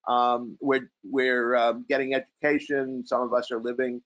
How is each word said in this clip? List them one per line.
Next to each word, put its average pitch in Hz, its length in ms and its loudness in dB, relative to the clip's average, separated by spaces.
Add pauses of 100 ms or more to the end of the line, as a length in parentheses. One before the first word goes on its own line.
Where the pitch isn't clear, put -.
Um, 123 520 0
we're, 127 300 0 (120)
we're, 123 540 2
um, 117 320 2
getting 135 260 0
education. 135 920 -2
Some 120 160 0
of 120 100 -2
us 120 180 0
are 117 100 -4
living 123 460 -4